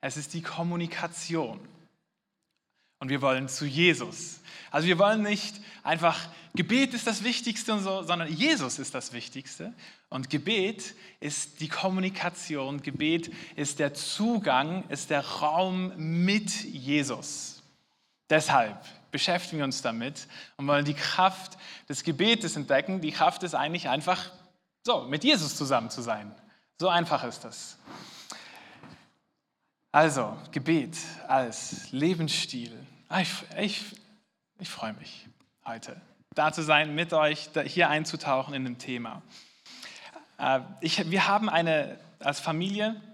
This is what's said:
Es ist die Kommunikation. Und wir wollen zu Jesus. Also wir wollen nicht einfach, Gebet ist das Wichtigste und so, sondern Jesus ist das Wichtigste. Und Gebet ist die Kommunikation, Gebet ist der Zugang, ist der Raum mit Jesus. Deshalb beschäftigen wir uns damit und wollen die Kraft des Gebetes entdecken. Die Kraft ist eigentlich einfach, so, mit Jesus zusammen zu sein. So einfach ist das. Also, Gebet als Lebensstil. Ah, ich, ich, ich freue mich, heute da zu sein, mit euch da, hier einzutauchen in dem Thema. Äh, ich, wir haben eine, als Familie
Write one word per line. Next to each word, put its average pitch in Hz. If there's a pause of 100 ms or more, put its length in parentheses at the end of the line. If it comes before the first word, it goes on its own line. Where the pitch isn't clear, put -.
Es 135
ist 147
die 165
Kommunikation. 165 (1300)
Und 135
wir 135
wollen 135
zu 147
Jesus. 139 (280)
Also 156
wir 175
wollen 208
nicht 208 (260)
einfach, 165 (280)
Gebet 254
ist 233
das 214
Wichtigste 226
und 202
so, 190
sondern 165
Jesus 165
ist -
das 123
Wichtigste. 131 (360)
Und 127
Gebet 196 (280)
ist -
die 156
Kommunikation, 175
Gebet 160 (220)
ist 143
der 143
Zugang, 185
ist -
der 143
Raum 185
mit 175 (140)
Jesus. 135 (680)
Deshalb 127 (240)
beschäftigen 175
wir 143
uns 131
damit 117 (300)
und 139
wollen 143
die 147
Kraft - (300)
des 143
Gebetes 180
entdecken. 143
Die 151
Kraft -
ist 160
eigentlich 151
einfach, 147 (540)
so, 208
mit 139
Jesus 214
zusammen 131
zu 123
sein. 107 (420)
So 180
einfach 170
ist 120
das. - (2250)
Also, 139 (160)
Gebet 139 (300)
als -
Lebensstil. 147 (380)
Ah, 180
ich, - (280)
ich, - (600)
ich 180
freue -
mich, - (380)
heute - (320)
da 151
zu 160
sein, 151
mit 170
euch 151
da, 156
hier 170
einzutauchen 147
in 131
dem 123
Thema. 120 (1160)
Äh, 131 (200)
ich, 165
wir 190
haben 214
eine, 160 (200)
als 143
Familie 202 (140)